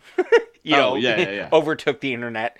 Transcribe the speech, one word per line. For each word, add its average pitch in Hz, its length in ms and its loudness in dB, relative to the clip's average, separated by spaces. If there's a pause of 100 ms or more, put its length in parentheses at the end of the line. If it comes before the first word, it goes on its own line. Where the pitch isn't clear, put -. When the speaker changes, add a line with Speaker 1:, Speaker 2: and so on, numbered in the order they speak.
(160)
Speaker 1:
<laughs> - 460 0
you 147 140 0
Speaker 2:
Oh, - 20 4
Speaker 1:
know, 131 180 2
Speaker 2:
yeah, 120 240 0
yeah, 98 100 -2
yeah. 98 200 -8
Speaker 1:
<laughs> - 20 4
overtook 151 480 0
the 135 140 -4
internet, 117 460 -6